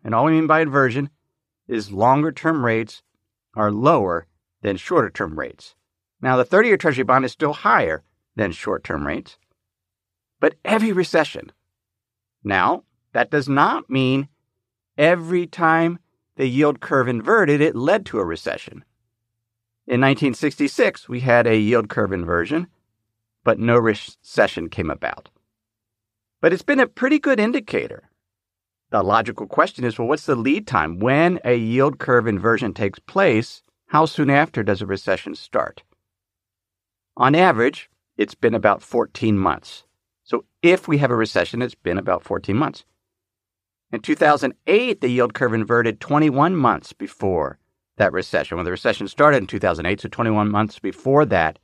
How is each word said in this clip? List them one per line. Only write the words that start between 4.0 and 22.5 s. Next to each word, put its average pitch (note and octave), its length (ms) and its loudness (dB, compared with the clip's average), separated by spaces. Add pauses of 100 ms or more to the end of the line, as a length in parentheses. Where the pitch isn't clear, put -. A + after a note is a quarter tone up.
than G2+ 140 -2
shorter A#2+ 340 0
term D#2 300 -6
rates. - 360 -14 (460)
Now, B2+ 140 0
the B2+ 80 2
thirty-year G#3 320 4
Treasury C3 300 0
bond B2+ 180 2
is B2 80 -6
still - 220 -4
higher B2 500 0 (320)
than G2+ 160 -2
short - 320 -6
term C#2+ 240 -6
rates, F#2 300 -8 (1040)
but D3+ 140 0 (100)
every A3 260 0
recession. E3+ 600 -2 (880)
Now, G2 400 0 (300)
that A#2+ 180 -2
does C#3+ 160 -2
not D#3 420 -2
mean C3 380 -2 (680)
every E3+ 500 0
time E3 520 0 (360)
the C3+ 120 -2
yield C#3+ 340 0
curve C3 260 0
inverted, C#3+ 540 2
it D#3 160 2
led F3+ 300 0
to A2 120 -4
a F#2 60 -2
recession. - 580 -10 (1040)
In B2+ 140 0
nineteen C3+ 320 0
sixty-six, D3 760 -2
we B2 140 -8
had A#2+ 260 4
a A2 100 4
yield A2 300 2
curve G2+ 240 -4
inversion, F2+ 560 -2 (800)